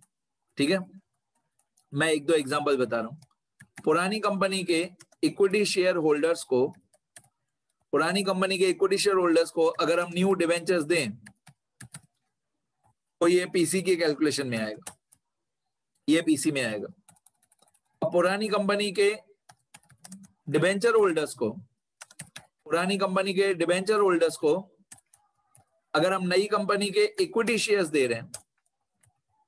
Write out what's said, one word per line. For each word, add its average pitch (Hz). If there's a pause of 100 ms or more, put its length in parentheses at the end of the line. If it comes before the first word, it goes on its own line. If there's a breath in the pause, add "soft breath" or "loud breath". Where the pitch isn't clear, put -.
(580)
ठीक 143
है, 190 (1120)
मैं 156
एक 147
दो 165
example 143
बता 120
रहा 113
हूं। -
पुरानी 180
company 190
के 175 (360)
equity 196
शेयर 180
होल्डर्स 156
को, 127 (1300)
पुरानी 175
company 190
के 185
equity 190
शेयर 202
होल्डर्स 165
को 165
अगर 170
हम 170
new 185
debentures 170
दें 151 (2000)
तो 170
ये 180
पीसी 180
के 180
calculation 147
में 117
आएगा, 107 (1120)
ये 160
पीसी 156
में 135
आएगा। 107 (1120)
अब 214
पुरानी 185
company 202
के 202 (1400)
debenture 190
holders 160
को, 110
पुरानी -
company 190
के 196
debenture 185
holders 170
को 156 (1400)
अगर 175
हम 180
नई 190
company 202
के 208 (160)
equity 220
shares 196
दे 147
रहे 117
हैं - (1160)